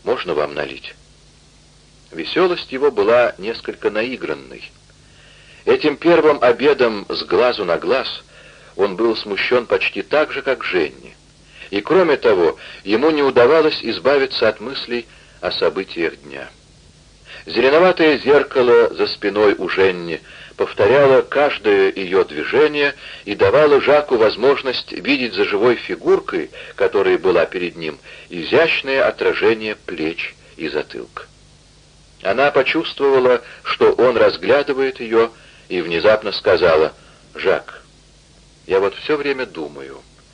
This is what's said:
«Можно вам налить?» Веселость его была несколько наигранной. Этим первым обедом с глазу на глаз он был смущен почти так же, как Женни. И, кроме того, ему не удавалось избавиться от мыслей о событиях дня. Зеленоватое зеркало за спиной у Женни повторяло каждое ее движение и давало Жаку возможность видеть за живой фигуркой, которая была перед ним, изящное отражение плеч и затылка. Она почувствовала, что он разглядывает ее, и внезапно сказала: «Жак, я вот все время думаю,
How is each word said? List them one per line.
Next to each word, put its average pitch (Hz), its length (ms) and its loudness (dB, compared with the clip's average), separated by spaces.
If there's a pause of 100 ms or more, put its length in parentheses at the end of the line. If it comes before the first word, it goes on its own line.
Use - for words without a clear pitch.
«Можно 92 320 -4
вам 73 200 -4
налить?» 69 420 -10 (1120)
Веселость 165 640 -2
его 135 180 0
была 113 480 2
несколько 107 520 -6
наигранной. 90 800 -8 (920)
Этим 131 320 0
первым 160 460 4
обедом 117 640 2
с - 140 -8
глазу 107 420 0
на 85 140 0
глаз 120 440 -4 (540)
он 95 200 -2
был 110 200 0
смущен 110 480 -2
почти 101 380 -2
так 147 280 -2
же, 135 120 -8
как 131 200 -4
Женни. 67 540 -6 (540)
И, 101 100 -4
кроме 160 380 2
того, 90 400 2 (260)
ему 113 280 2
не 147 100 0
удавалось 139 600 4
избавиться 127 640 -2
от 107 140 -2
мыслей 120 460 -8 (340)
о 90 120 -4
событиях 85 680 -4
дня. 69 300 -16 (960)
Зеленоватое 151 720 4
зеркало 123 720 4
за 92 140 -2
спиной 101 500 0
у 90 140 -6
Женни 87 500 0 (380)
повторяло 123 640 4
каждое 104 680 0
ее 92 360 -2
движение 147 680 0 (300)
и 101 100 -6
давало 139 460 4
Жаку 143 380 2
возможность 117 720 0
видеть 127 400 -4
за 95 140 0
живой 110 300 2
фигуркой, 95 720 -4 (260)
которая 95 400 2
была 85 300 0
перед 87 300 -8
ним, 78 220 -10 (300)
изящное 131 800 0
отражение 107 680 -2
плеч 80 580 -10 (240)
и 80 100 -10
затылка. 67 560 -10 (1000)
Она 127 280 0
почувствовала, 135 920 2 (220)
что - 300 2
он 120 220 2
разглядывает 131 840 0
ее, 113 320 0 (360)
и 92 120 -4
внезапно 85 500 0
сказала: 82 640 2 (420)
«Жак, - 480 -4 (880)
я 92 100 0
вот 98 160 -2
все - 220 -4
время 139 280 -6
думаю, 71 560 -14 (340)